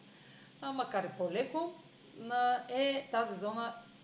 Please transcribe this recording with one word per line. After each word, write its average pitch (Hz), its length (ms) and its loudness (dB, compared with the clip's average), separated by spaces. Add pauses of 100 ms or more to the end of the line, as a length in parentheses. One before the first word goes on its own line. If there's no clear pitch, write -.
(600)
А, 269 100 -4
макар 247 320 2
и - 140 -6
по-леко, 269 560 0 (440)
на-, 247 520 2
е, 269 420 2
тази 220 280 0
зона 226 340 -2 (300)